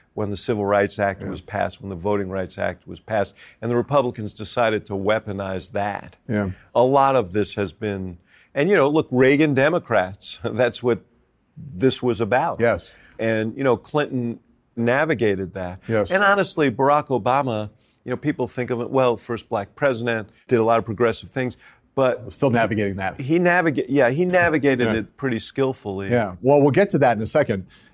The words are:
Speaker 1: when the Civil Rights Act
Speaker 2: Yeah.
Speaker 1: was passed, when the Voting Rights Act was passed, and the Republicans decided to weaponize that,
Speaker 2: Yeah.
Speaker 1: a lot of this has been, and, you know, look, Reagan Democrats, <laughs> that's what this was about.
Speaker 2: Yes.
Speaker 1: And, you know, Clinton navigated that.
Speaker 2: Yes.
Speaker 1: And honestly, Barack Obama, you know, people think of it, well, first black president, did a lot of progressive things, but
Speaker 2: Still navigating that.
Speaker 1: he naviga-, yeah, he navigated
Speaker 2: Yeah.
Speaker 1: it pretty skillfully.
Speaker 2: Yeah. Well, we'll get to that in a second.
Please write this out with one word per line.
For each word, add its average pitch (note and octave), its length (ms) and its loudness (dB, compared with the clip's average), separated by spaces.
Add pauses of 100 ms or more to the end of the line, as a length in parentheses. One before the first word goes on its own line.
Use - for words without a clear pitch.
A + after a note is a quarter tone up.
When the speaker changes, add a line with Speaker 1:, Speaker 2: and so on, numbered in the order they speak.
(120)
Speaker 1:
when G#2+ 160 -4
the G2+ 80 -6
Civil G#2 300 -2
Rights G2+ 320 2
Act G2 240 -2
Speaker 2:
Yeah. G2 80 -8
Speaker 1:
was F2+ 100 -10
passed, F#2+ 400 -6
when G2 80 -12
the F#2 80 -10
Voting G2 320 -4
Rights F#2 300 -8
Act F#2 280 -6
was - 140 -16
passed, G#2+ 340 -4 (280)
and A2+ 80 -4
the A#2+ 60 0
Republicans A#2+ 580 -2
decided A2 520 -2
to G#2+ 60 -12
weaponize G2 800 -4
that, G2+ 460 -6 (100)
Speaker 2:
Yeah. G#2 220 -2 (240)
Speaker 1:
a A#2+ 80 4
lot C3+ 340 4
of G2 160 -2
this G2+ 220 -2
has G2 180 -4
been, F#2+ 460 -8 (360)
and, C#3+ 140 0
you G3+ 80 4
know, C#3+ 140 4
look, D3+ 200 0
Reagan C#3 440 4
Democrats, A#2+ 840 0
<laughs> - 40 -8
that's A#2 380 0
what A#2 180 0 (560)
this B2 460 -2
was A#2+ 180 0
about. A#2 400 0
Speaker 2:
Yes. G#2+ 340 0 (240)
Speaker 1:
And, A2 380 -2
you C3+ 80 -4
know, A#2+ 140 2
Clinton B2+ 600 -4 (360)
navigated A#2 800 0
that. F#2 340 -10
Speaker 2:
Yes. G#2+ 220 0
Speaker 1:
And F#3+ 120 2
honestly, G3 480 2
Barack C#3 360 2
Obama, A#2+ 640 -2 (340)
you B2 60 -8
know, A#2+ 80 -4
people C3+ 280 -4
think B2 220 -6
of A#2+ 140 -2
it, A2 80 -10
well, B2+ 260 2
first A2+ 320 -8
black G2+ 260 -6
president, A#2 540 -2 (180)
did B2 120 4
a A2 60 4
lot A2+ 140 4
of G#2+ 60 -2
progressive A2+ 460 -2
things, B2+ 260 -4 (380)
but A#2 380 0
Speaker 2:
Still C#3 180 0
navigating G#2+ 460 0
that. F#2+ 240 -6
Speaker 1:
he D3 180 0
naviga-, F3 500 2
yeah, C#3 220 4
he D#3 160 0
navigated D3+ 600 2
Speaker 2:
Yeah. G#2+ 60 0
Speaker 1:
it A2 220 -6
pretty B2+ 220 -2
skillfully. G#2 720 -4
Speaker 2:
Yeah. G#2+ 320 0
Well, C#3+ 180 4
we'll C#3+ 100 6
get F#3+ 200 4
to E3 80 2
that B2+ 180 4
in A2 60 -4
a A2 40 -4
second. A2 400 0 (280)